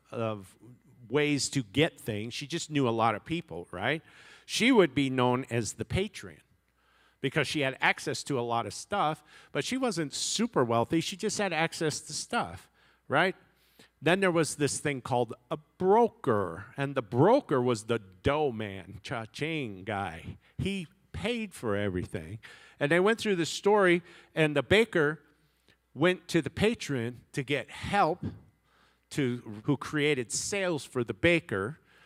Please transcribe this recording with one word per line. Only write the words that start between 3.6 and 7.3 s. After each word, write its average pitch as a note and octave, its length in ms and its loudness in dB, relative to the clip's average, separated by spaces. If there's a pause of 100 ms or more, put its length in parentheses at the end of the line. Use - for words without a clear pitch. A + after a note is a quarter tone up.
right? B2 320 -2 (440)
She A#3+ 260 2
would F3+ 220 6
be C#3 160 2
known B2+ 400 2
as A#2 240 -2
the A2 100 -8
patron C#3 540 -6 (800)
because C#3 280 0